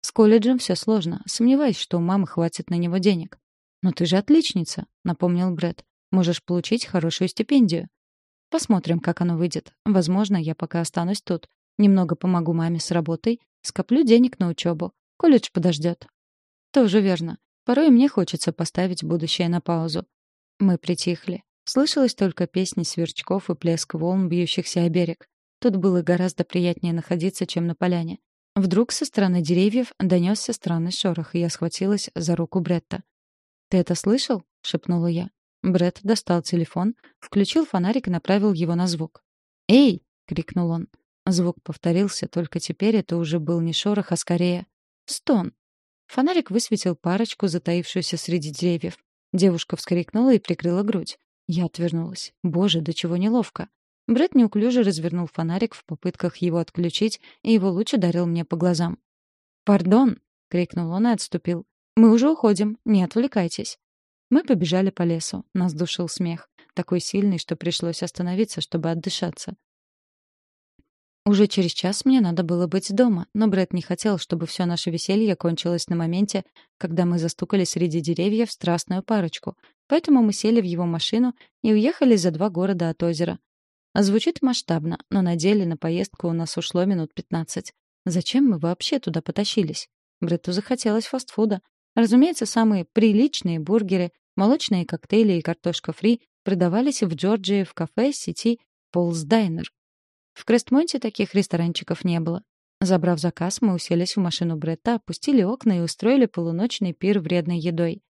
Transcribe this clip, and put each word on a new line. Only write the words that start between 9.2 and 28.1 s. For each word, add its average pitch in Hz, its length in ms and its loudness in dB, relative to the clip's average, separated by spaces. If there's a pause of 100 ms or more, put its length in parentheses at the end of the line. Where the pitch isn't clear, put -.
оно 175 160 0
выйдет. - 360 -6 (120)
Возможно, 190 500 2
я 160 200 -2
пока 170 260 -6
останусь 175 400 -4
тут. - 260 -6 (300)
Немного 190 380 4
помогу 175 380 0
маме 165 260 -2
с - 120 -8
работой, 170 480 -2 (220)
скоплю 247 420 0
денег 247 360 4
на 175 100 0
учёбу. 170 440 -4 (240)
Колледж 285 360 6
подождёт". 170 540 -2 (640)
"Тоже 220 300 4
верно. 170 360 -2 (280)
Порой 285 240 4
мне 262 200 8
хочется - 420 -2
поставить 180 520 -4
будущее 165 440 -2
на 175 140 0
паузу". 165 440 -4 (540)
Мы 185 180 4
притихли. 175 680 -4 (220)
Слышалась 269 480 2
только 180 320 0
песня 185 380 -4
сверчков - 680 -6
и 175 60 -2
плеск 165 380 -2
волн, 180 340 -2
бьющихся 175 540 -2
о 175 80 2
берег. 165 380 -2 (320)
Тут 202 180 2
было 180 240 2
гораздо 175 420 0
приятнее 175 500 -2
находиться, 175 520 -4
чем 170 220 -4
на 165 80 -4
поляне. 175 440 -2 (360)